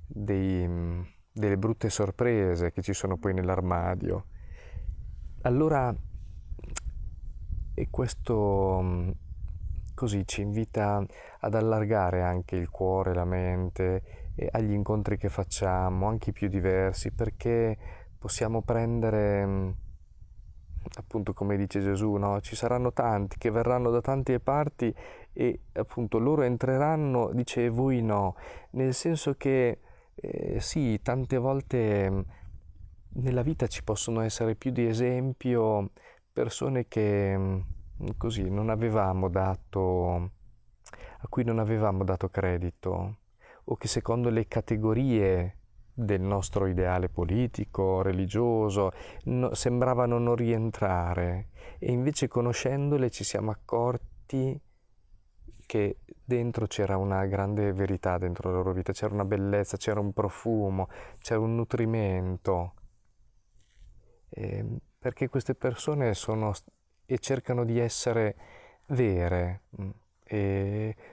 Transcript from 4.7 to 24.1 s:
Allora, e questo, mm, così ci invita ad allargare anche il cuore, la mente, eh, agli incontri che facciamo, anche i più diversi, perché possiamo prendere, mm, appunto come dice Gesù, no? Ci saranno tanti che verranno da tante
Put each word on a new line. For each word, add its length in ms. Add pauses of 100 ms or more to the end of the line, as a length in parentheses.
Allora, 520 (1800)
e 160
questo, 920
mm, 280 (840)
così 340
ci 140
invita 640 (340)
ad 140
allargare 680
anche 340
il 140
cuore, 440
la 120
mente, 1080
eh, 160
agli 200
incontri 460
che 120
facciamo, 800
anche 240
i 20
più 140
diversi, 640
perché 680 (400)
possiamo 440
prendere, 840
mm, 240 (1300)
appunto 360
come 240
dice 240
Gesù, 340
no? 260
Ci 140
saranno 360
tanti 460
che 140
verranno 400
da 100
tante 380